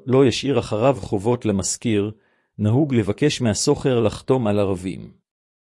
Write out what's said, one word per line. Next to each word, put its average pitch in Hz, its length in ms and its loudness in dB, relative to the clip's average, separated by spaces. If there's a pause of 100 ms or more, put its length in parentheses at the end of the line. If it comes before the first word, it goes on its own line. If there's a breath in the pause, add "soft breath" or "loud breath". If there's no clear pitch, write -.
לא 131 200 4
ישאיר 127 340 0
אחריו 117 400 0
חובות 113 460 -2
למשכיר, 104 680 -2 (460)
נהוג 127 380 2
לבקש 113 460 0
מהשוכר 127 580 0
לחתום 117 480 0
על 104 120 0
ערבים. 92 520 -4 (600)